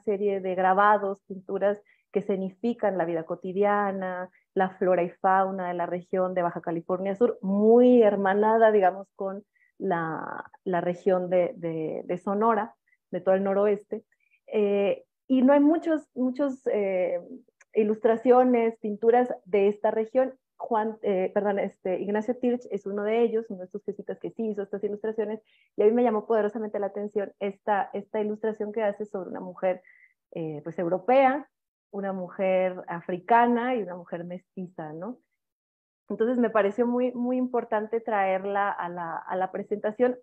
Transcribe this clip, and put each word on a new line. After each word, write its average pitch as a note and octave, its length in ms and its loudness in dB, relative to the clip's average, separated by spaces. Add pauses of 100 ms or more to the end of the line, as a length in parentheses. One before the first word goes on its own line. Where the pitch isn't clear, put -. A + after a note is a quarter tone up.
serie G3 360 0
de F#3 160 -4
grabados, G3 680 4
pinturas G3 580 -4 (300)
que G3+ 80 0
escenifican G3 760 -2
la E3 80 0
vida E3 180 -4
cotidiana, F#3 1040 -2 (240)
la F#3 240 2
flora F3+ 260 2
y F3+ 60 -4
fauna F#3+ 600 0
de F3 40 -4
la E3+ 120 -4
región F3+ 480 -2
de F#3 100 0
Baja F3 180 -4
California F3+ 540 -4
Sur, A#3+ 260 0
muy A3+ 600 6
hermanada, G#3 680 4
digamos, G3 440 2
con G3 280 -8 (340)
la, E3+ 720 -6 (140)
la F3+ 180 -2
región F3+ 480 0
de, F3+ 260 2
de, D#3+ 500 -6
de F3 120 -6
Sonora, G#3+ 580 0 (360)
de F3+ 100 -6
todo F#3+ 140 2
el G3 80 0
noroeste. G3+ 600 -2 (440)
Eh, G3+ 560 0 (240)
y C4 140 2
no C4 120 6
hay C#4+ 60 6
muchos, D#4 560 2
muchos, B3+ 520 -4
eh, F#3 520 -2 (540)
ilustraciones, A3+ 1040 4
pinturas A#3 540 2 (120)
de G3 220 2
esta G#3 240 0
región. B3+ 420 -2 (240)
Juan, A3 460 -4
eh, F#3 300 0
perdón, G3+ 260 0
este, F#3+ 400 -4
Ignacio G#3+ 380 -4
Tirch B3 340 -2
es G3 160 -6
uno G3+ 160 -6
de A3 180 0
ellos, A3+ 280 0
uno F#3+ 100 -12
de F3+ 60 -12
estos G#3 180 -14
jesuitas F#3+ 360 -10
que F3 120 -10
sí A3+ 160 -6
hizo G3+ 160 -4
estas G3+ 200 -10
ilustraciones, G#3+ 560 -6 (360)
y - 80 2
a - 20 8
mí A3 60 8
me B3 120 4
llamó G#3+ 220 2
poderosamente G#3+ 540 -2
la G3 80 -4
atención G3+ 520 -6
esta, G3 540 -2
esta G3+ 260 -6
ilustración G#3+ 520 -4
que A3 100 -4
hace G#3 240 -2
sobre F#3+ 240 -10
una - 100 -10
mujer, F#3 440 -4 (480)
eh, D#3 320 -8
pues, E3 160 -12
europea, B3+ 680 2 (440)
una G3 200 -8
mujer F#3 760 -2
africana A#3 880 0
y A3 80 -4
una F3 120 -10
mujer F3 280 -12
mestiza, F3 680 -12
¿no? F#3+ 260 -12 (920)
Entonces A3 280 0
me A#3 120 4
pareció A3 380 2
muy, B3 240 0
muy B3 260 -2
importante A#3 640 -2
traerla G3+ 720 0
a F3 180 -8
la, E3+ 280 -8
a - 180 -10
la F#3 160 -4
presentación G#3+ 720 -2